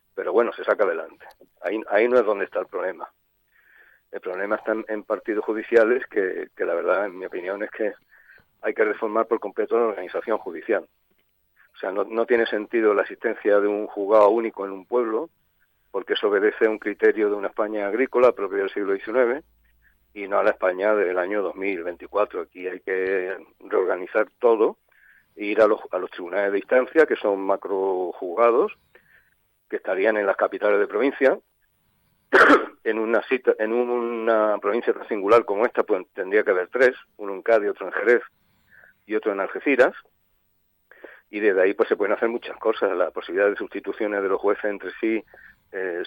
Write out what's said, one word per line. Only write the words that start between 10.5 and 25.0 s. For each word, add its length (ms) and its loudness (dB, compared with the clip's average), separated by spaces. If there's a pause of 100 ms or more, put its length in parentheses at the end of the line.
O 60 -20
sea, 120 -6
no, 120 -2
no 240 -2
tiene 180 4
sentido 480 0
la 80 4
existencia 580 0
de 80 2
un 200 -2
juzgado 420 6
único 380 -2
en 40 -10
un 140 -14
pueblo, 460 -2 (580)
porque 240 -6
eso 140 -2
obedece 400 2
a 20 2
un 80 -2
criterio 520 2
de 60 0
una 120 -6
España 400 -4
agrícola 460 2
propia 260 -4
del 100 -2
siglo 240 -4
diecinueve 480 -2 (720)
y 140 -10
no 100 0
a 60 4
la 80 4
España 420 0
del 240 0
año 240 -2
dos 140 -4
mil 260 -6
veinticuatro. 600 -4
Aquí 260 -14
hay 140 -10
que 540 -4 (260)
reorganizar 640 -2 (100)
todo 400 4 (580)